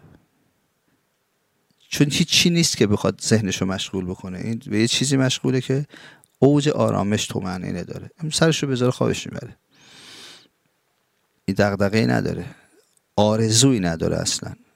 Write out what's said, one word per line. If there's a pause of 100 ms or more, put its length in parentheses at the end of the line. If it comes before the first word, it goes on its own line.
(1900)
چون
هیچ
چی
نیست
که
بخواد
ذهنشو
مشغول
بکنه.
این
به
یه
چیزی
مشغوله
که (540)
اوج
آرامش،
طمأنینه
داره.
همین
سرشو
بذاره
خوابش
می‌بره. (1900)
این
دغدغه‌ای
نداره، (680)
آرزویی
نداره
اصلاً. (220)